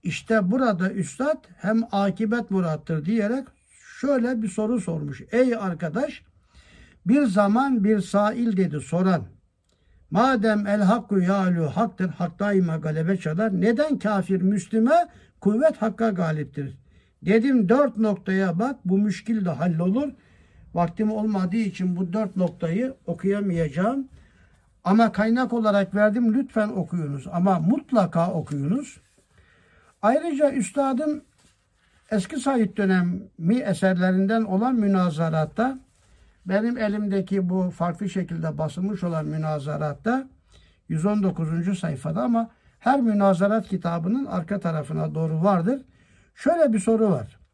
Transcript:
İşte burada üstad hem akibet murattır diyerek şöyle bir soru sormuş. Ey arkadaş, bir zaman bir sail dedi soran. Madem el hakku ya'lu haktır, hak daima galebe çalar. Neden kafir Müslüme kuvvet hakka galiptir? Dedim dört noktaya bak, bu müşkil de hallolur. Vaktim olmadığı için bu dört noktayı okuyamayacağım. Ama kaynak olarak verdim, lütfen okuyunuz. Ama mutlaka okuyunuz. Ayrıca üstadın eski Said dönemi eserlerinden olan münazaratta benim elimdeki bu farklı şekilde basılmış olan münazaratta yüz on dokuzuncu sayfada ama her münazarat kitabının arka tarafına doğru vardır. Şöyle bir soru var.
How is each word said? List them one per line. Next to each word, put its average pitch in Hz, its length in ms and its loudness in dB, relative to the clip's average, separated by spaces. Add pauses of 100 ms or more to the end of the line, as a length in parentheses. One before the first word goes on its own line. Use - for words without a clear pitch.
İşte 190 480 0
burada 214 400 0
üstad 269 540 -4 (120)
hem 220 340 0
akibet 208 600 -2
murattır 160 540 -2
diyerek 220 420 -2 (520)
şöyle 254 420 0
bir 220 60 -4
soru 220 340 -2
sormuş. 151 400 -8 (100)
Ey 247 240 2
arkadaş, 185 680 -6 (840)
bir 269 200 4
zaman 214 580 2
bir 214 160 4
sail 214 580 0
dedi 151 220 0
soran. 175 440 0 (880)
Madem 214 560 2
el 208 140 0
hakku 202 380 2
ya'lu 180 480 2
haktır, 185 420 -2
hak - 300 -6
daima 190 380 0
galebe 160 400 -2
çalar. 185 440 -2
Neden 233 380 2
kafir 190 420 0
Müslüme 220 680 2 (340)
kuvvet 226 400 2
hakka 226 280 0
galiptir? 156 680 -4 (440)
Dedim 220 480 4
dört 247 280 4
noktaya 190 640 0
bak, 254 260 -2
bu 185 120 2
müşkil 208 480 -2
de 175 40 0
hallolur. 175 600 0 (640)
Vaktim 175 380 -2
olmadığı 208 460 -2
için 185 380 -2
bu 175 180 -4
dört 208 220 -4
noktayı 180 600 -2 (100)
okuyamayacağım. 196 1040 -2 (760)
Ama 214 280 4
kaynak 226 420 0
olarak 202 420 2
verdim, 214 380 4
lütfen 220 360 0
okuyunuz. 160 640 -6
Ama 180 280 2
mutlaka 180 720 0
okuyunuz. 151 680 -4 (1000)
Ayrıca 285 500 2
üstadın 277 720 -2 (880)
eski 220 280 -2
Said 233 380 0
dönemi 185 800 0
eserlerinden 190 880 0
olan 220 320 0
münazaratta 180 1040 0 (680)
benim 220 320 0
elimdeki 196 720 -2
bu 185 200 0
farklı 175 400 -4
şekilde 160 480 -6
basılmış 180 460 -4
olan 160 220 -4
münazaratta 151 1040 -4 (600)
yüz 160 160 -2
on 208 180 2
dokuzuncu 170 520 -2
sayfada 160 480 -4
ama 226 260 0 (300)
her 269 220 2
münazarat 202 640 2
kitabının 180 580 -2
arka 185 340 -4
tarafına 156 560 -4
doğru 160 280 -2
vardır. 202 380 2 (540)
Şöyle 311 380 2
bir 214 60 2
soru 220 320 4
var. 120 280 -4 (140)